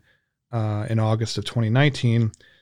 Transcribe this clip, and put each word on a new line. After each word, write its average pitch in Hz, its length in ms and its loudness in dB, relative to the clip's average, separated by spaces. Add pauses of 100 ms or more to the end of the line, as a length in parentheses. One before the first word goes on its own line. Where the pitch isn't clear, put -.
(520)
uh, 107 380 -4
in 113 100 0
August 110 380 0
of 101 80 -6
twenty 110 240 -2
nineteen. 120 600 2 (300)